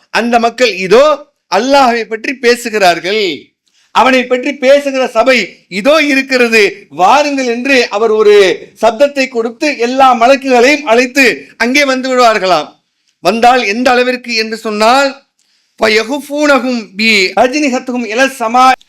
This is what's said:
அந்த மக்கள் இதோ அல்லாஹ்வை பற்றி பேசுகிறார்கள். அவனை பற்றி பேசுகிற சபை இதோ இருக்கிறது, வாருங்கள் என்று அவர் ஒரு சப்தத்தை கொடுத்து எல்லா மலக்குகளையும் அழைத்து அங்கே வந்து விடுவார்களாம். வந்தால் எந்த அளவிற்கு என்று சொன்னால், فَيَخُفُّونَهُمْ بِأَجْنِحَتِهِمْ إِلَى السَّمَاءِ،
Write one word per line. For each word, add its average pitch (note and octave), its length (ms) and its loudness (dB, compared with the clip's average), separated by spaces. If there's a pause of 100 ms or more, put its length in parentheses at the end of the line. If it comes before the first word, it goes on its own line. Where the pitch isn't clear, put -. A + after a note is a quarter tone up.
அந்த A#3 300 -2
மக்கள் A#3 360 -2
இதோ C4 580 0 (220)
அல்லாஹ்வை A#3+ 480 2
பற்றி A3 300 -8
பேசுகிறார்கள். G#3 1160 -2 (440)
அவனை B3+ 280 2
பற்றி B3+ 320 -4
பேசுகிற C4+ 520 0
சபை A#3+ 300 0 (320)
இதோ G#3 320 0
இருக்கிறது, C4 600 0 (280)
வாருங்கள் C4 640 0
என்று B3+ 240 -2 (120)
அவர் G#3+ 220 -2
ஒரு G#3+ 240 4 (460)
சப்தத்தை C4 460 0
கொடுத்து A#3+ 400 -6 (100)
எல்லா C4 360 2
மலக்குகளையும் C4 720 2
அழைத்து B3+ 400 0 (320)
அங்கே B3+ 280 0
வந்து C4 240 -4
விடுவார்களாம். G3 600 0 (540)
வந்தால் A#3 400 2
எந்த A3+ 280 -2
அளவிற்கு B3 440 -2
என்று A3 220 -4
சொன்னால், A3+ 520 0 (680)
فَيَخُفُّونَهُمْ C4 960 -2 (200)
بِأَجْنِحَتِهِمْ A#3+ 1080 -2
إِلَى A3 180 -2
السَّمَاءِ، B3+ 480 0 (180)